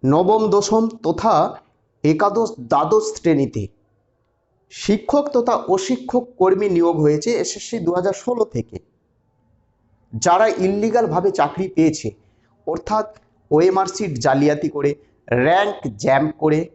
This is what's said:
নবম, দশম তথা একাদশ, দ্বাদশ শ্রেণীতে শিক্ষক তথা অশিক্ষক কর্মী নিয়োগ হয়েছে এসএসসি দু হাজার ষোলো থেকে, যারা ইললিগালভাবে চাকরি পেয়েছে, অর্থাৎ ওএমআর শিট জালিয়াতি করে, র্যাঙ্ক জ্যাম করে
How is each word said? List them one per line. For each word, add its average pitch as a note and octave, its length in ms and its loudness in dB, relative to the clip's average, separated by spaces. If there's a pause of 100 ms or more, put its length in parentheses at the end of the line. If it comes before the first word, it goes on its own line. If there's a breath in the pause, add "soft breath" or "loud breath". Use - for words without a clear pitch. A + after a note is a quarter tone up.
নবম, F#3 440 2
দশম G3+ 380 2
তথা E3+ 720 -2 (420)
একাদশ, G3+ 560 0
দ্বাদশ D3+ 580 0
শ্রেণীতে C3+ 500 -2 (1000)
শিক্ষক C#4+ 640 -2
তথা A#3+ 220 0
অশিক্ষক A#3+ 720 -2 (100)
কর্মী F#3+ 320 2
নিয়োগ E3+ 300 2
হয়েছে D3+ 320 2
এসএসসি - 480 -6
দু E3+ 140 -2
হাজার F3+ 200 -2
ষোলো A#3 320 -4
থেকে, A2 340 -10 (1400)
যারা F3 320 4
ইললিগালভাবে G3+ 840 0
চাকরি E3+ 360 -2
পেয়েছে, D#3 440 0 (540)
অর্থাৎ G#3 520 -4 (340)
ওএমআর F#3 340 4
শিট F3+ 320 -6
জালিয়াতি D3 520 0
করে, D3 260 -2 (360 soft breath)
র্যাঙ্ক E3+ 680 0
জ্যাম C#3 420 0
করে D#3 360 0